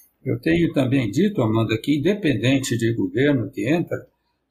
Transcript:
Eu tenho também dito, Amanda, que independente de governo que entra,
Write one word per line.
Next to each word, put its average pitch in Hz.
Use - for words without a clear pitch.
Eu 120
tenho 165
também 127
dito, 180
Amanda, 110
que 143
independente 135
de 113
governo 113
que 104
entra, 160